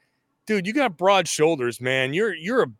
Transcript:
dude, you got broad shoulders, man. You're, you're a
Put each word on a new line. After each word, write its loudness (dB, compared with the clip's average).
dude, -2
you -4
got 0
broad 4
shoulders, 0
man. 0
You're, -2
you're 0
a -2